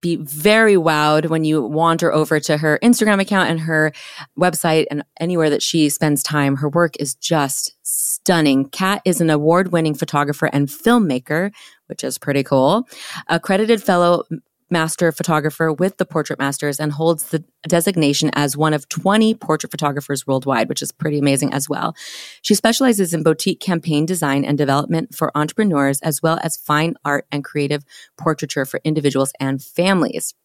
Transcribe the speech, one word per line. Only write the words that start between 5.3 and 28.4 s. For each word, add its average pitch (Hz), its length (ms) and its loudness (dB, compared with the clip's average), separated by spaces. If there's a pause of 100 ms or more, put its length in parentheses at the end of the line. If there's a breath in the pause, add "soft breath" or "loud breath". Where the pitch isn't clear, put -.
that 143 100 0
she 151 300 2
spends 147 320 0
time. 139 340 0
Her 143 140 -2
work 165 280 0
is 139 180 -6
just - 640 -2
stunning. 143 880 0
Kat 190 340 -2
is 180 160 0
an 165 80 2
award-winning 165 680 2
photographer 147 600 -2
and 143 140 0
filmmaker, 180 840 0 (340 loud breath)
which - 180 -12
is 131 140 -6
pretty 139 260 -2
cool, 143 460 2 (400 loud breath)
accredited 196 540 2
fellow 175 420 2 (480)
master 160 380 0
photographer 156 640 -2
with 180 240 -2
the 180 100 -2
Portrait 151 320 -4
Masters 139 400 -4
and 151 140 -2
holds 160 380 0
the 160 120 -2 (240)
designation 165 680 2
as 139 220 0
one 156 160 2
of 147 160 -4
twenty 214 460 2
portrait - 380 -2
photographers 143 560 -4
worldwide, 135 400 0
which - 120 -6
is - 120 -10
pretty 147 260 -4
amazing 139 340 0
as 143 160 -4
well. 165 280 -4 (460 loud breath)
She - 120 2
specializes 208 580 2
in 156 120 -2
boutique 165 340 0
campaign 160 480 -2
design 147 380 0
and 143 120 0
development 147 560 0
for - 240 -4
entrepreneurs, 151 680 0
as 156 200 -4
well 165 220 2
as 165 120 -6
fine 156 380 0 (100)
art 143 280 -2
and 143 100 -4
creative 143 420 -4 (320 loud breath)
portraiture 147 480 -4